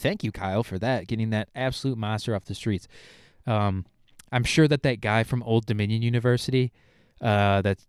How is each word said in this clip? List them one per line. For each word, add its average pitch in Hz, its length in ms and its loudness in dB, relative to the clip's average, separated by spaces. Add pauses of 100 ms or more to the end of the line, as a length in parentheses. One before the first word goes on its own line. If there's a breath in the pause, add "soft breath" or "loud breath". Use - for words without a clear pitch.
thank 151 240 -2
you, 110 80 -2
Kyle, 95 300 -2
for 98 160 -4
that, 113 280 -2
getting 113 240 -4
that 107 240 -2
absolute 131 440 -4
monster 107 360 -4
off 101 100 -4
the - 100 -10
streets. 101 340 -4 (580 loud breath)
Um, 104 400 0 (460)
I'm 123 120 0
sure 156 240 4
that 143 140 2
that 123 180 0
guy 107 220 2
from 123 200 -2
Old 113 240 0
Dominion 107 360 0
University, 123 720 2 (480 soft breath)
uh, 101 420 4
that, 98 160 0 (100)